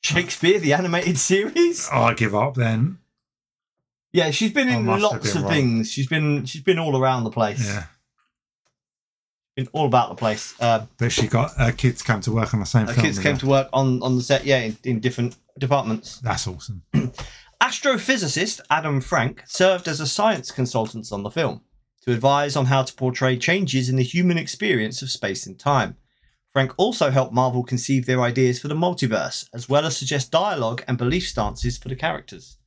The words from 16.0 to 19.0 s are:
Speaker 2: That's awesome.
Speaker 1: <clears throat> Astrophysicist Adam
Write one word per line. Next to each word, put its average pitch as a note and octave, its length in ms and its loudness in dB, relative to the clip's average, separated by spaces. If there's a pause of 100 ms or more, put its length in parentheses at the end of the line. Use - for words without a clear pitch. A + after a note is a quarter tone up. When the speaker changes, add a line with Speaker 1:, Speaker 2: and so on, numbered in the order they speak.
Speaker 2:
That's A2 260 -4
awesome. F#2 360 -10 (100)
Speaker 1:
<clears throat> C3+ 200 0 (480)
Astrophysicist A3 1000 0 (100)
Adam D3+ 300 2